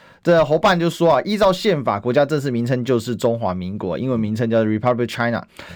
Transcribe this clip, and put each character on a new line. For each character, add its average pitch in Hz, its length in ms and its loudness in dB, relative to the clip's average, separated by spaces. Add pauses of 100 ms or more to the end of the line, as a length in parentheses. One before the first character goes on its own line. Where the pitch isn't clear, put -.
(220)
这 170 220 4
侯 147 120 2
办 175 220 2
就 170 100 2
说 165 260 2
啊， 127 80 2
依 208 140 -4
照 196 160 4
宪 180 300 0
法， 110 160 -2
国 123 140 -2
家 143 120 4
正 143 160 -2
式 139 80 -4
名 120 160 -2
称 123 200 -2
就 127 160 2
是 117 160 -6
中 117 220 0
华 104 140 -2
民 90 240 -6
国， 90 220 -4
英 127 100 -4
文 127 100 -2
名 110 160 -2
称 117 140 -2
叫 113 160 2
Republic 113 440 0
China。 117 360 -4 (320)